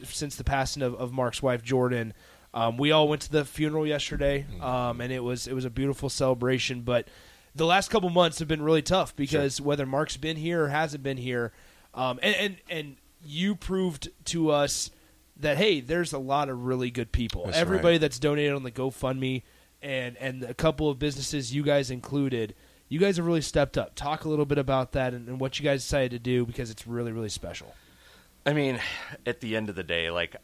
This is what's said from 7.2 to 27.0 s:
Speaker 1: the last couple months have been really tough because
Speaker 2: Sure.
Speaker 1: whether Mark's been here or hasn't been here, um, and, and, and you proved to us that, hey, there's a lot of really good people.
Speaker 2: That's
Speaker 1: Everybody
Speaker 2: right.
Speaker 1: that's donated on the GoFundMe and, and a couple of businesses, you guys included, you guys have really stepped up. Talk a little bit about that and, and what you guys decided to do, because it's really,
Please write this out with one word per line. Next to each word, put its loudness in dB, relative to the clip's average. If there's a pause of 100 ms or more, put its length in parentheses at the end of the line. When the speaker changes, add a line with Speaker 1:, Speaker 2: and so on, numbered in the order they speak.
Speaker 1:
the 2
last 4
couple 2
months 4
have -4
been 0
really 6
tough 0
because 0
Speaker 2:
Sure. -6
Speaker 1:
whether 2
Mark's -2
been -4
here 0
or 2
hasn't -2
been -2
here, -2 (400)
um, -2
and, 2
and, -2 (140)
and -8 (280)
you -2
proved -2 (160)
to 0
us 2 (480)
that, 0
hey, 4
there's -2
a -4
lot 0
of -6
really 0
good -4
people. -2
Speaker 2:
That's -2
Speaker 1:
Everybody 6
Speaker 2:
right. 4
Speaker 1:
that's 0
donated 2
on -2
the -8
GoFundMe -2 (400)
and, -4
and -6
a -8
couple 2
of -4
businesses, -2
you 0
guys 4
included, -2 (340)
you -2
guys 4
have 0
really 2
stepped 0
up. -2
Talk -6
a -2
little 2
bit 2
about 0
that 0
and, -12
and -6
what -4
you -4
guys 2
decided 0
to -6
do, 2
because -6
it's -16
really, -4